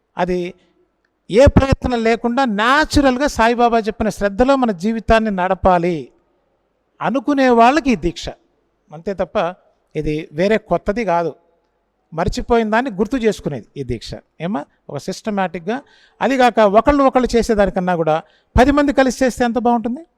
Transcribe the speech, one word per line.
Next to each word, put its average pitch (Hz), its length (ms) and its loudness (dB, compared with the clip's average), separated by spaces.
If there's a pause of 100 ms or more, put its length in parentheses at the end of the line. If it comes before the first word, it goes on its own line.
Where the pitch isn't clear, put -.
(180)
అది 180 360 -4 (760)
ఏ 240 140 6
ప్రయత్నం 262 580 2
లేకుండా 233 420 0
న్యాచురల్గా 262 800 0
సాయిబాబా 233 520 2
చెప్పిన 214 300 -4
శ్రద్ధలో 202 460 0
మన 247 160 0
జీవితాన్ని 220 600 0
నడపాలి 180 760 0 (920)
అనుకునే 262 480 0
వాళ్ళకి 247 420 4
ఈ 214 40 0
దీక్ష. 160 340 -6 (640)
అంతే 165 200 -8
తప్ప 185 420 -4 (400)
ఇది 156 360 -6
వేరే 196 260 0
కొత్తది 202 480 -4
కాదు, 170 300 -2 (800)
మర్చిపోయిన 214 560 -2
దాన్ని 240 220 -2
గుర్తు 202 260 -4
చేసుకునేది 190 500 -4 (100)
ఈ 139 60 -8
దీక్ష. 120 280 -10 (300)
ఏమా 226 240 -6 (240)
ఒక 143 80 -10
సిస్టమాటిక్‌గా, 190 840 -6 (400)
అది 254 160 0
కాక 247 220 2
ఒకళ్ళు 226 440 4
ఒకళ్ళు 247 340 2
చేసేదానికన్నా 190 580 0
కూడా 160 280 -2 (360)
పది 262 120 6
మంది 277 220 2
కలిసి 262 320 0
చేస్తే 247 200 -2
ఎంత 233 120 -2
బాగుంటుంది? 240 480 -2 (120)